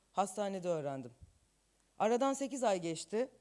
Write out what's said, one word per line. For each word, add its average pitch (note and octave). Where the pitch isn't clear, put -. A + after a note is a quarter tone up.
hastanede G3
öğrendim. C#3
Aradan A#3+
sekiz C4
ay G3+
geçti. E3+